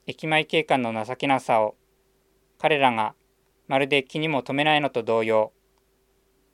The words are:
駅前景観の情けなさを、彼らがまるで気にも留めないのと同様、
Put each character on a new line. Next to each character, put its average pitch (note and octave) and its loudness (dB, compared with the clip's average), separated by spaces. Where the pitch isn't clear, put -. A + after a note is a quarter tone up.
駅 - -12
前 D#3 0
景 D#3+ 0
観 C#3+ 0
の A2+ -4
情 B2+ -8
け - -6
な C#3 2
さ B2 0
を、 G#2+ -2
彼 D3+ 2
ら C3+ 4
が A2 -2
ま C#3 0
る C#3 2
で C#3 2
気 - -8
に D#3 -2
も C#3 -2
留 C3+ -4
め D3 0
な D3+ 4
い D3 4
の C#3 -2
と A#2+ -4
同 A2+ 0
様、 A2 0